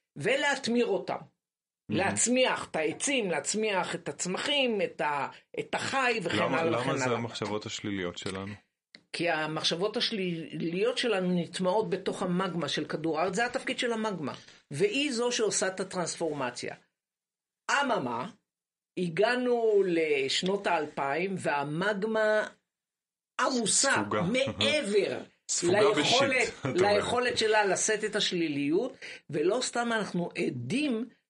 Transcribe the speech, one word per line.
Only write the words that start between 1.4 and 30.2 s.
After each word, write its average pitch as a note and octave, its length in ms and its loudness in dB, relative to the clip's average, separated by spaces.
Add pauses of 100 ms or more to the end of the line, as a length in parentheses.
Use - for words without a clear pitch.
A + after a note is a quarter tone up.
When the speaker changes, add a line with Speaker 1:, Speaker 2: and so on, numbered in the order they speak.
Speaker 2:
Mhm. - 40 -2
Speaker 1:
להצמיח G#3+ 720 2
את - 60 -4
העצים, F#3 540 0
להצמיח F#3 640 -2
את E3+ 140 -6
הצמחים, G#3+ 760 0
את - 180 -4
ה-, D3 280 0 (320)
את - 140 -6
החי, B3 480 0
וכן C3 140 0
Speaker 2:
למה, C3 240 2
Speaker 1:
הלאה, - 200 2
וכן - 80 0
Speaker 2:
למה C3+ 100 0
זה C3 60 0
Speaker 1:
הלאה. A#2+ 120 2
Speaker 2:
המחשבות A2 500 -4
השליליות F#2+ 520 -4
שלנו? G2 340 -6 (600)
Speaker 1:
כי E3+ 180 -2
המחשבות D#3+ 680 -2
השליליות F3+ 1000 -2
שלנו F#3+ 360 0
נטמעות F3+ 560 0
בתוך G3 320 -4
המגמה F3 460 -2
של D3+ 160 -2
כדור D#3 360 -4
הארץ, F#3 140 0
זה A#3+ 120 0
התפקיד B3 320 -4
של A#3+ 140 -2
המגמה, G3 420 -4 (360)
והיא G#3 420 0
זו A#3+ 200 0
שעושה G#3 340 0
את F#3+ 140 -4
הטרנספורמציה. D#3 960 -4 (960)
אממה, F#3+ 600 0 (680)
הגענו A3 880 2
לשנות E3 800 2
האלפיים, D#3+ 720 0
והמגמה G3 1080 0 (960)
עמוסה B3+ 520 2
Speaker 2:
ספוגה. D#3+ 300 0
Speaker 1:
מעבר G#3+ 1000 0 (140)
Speaker 2:
<laughs> - 160 -16
ספוגה F3+ 300 2
Speaker 1:
ליכולת, A#3 560 4
Speaker 2:
בשיט, - 240 0
את - 40 -14
אומרת. D3+ 160 0
Speaker 1:
ליכולת G#3 580 2
שלה G#3+ 260 4
לשאת G3 400 0
את G#3 120 -2
השליליות, E3 800 0 (340)
ולא E3 320 2
סתם A#3 300 -2
אנחנו F#3 440 0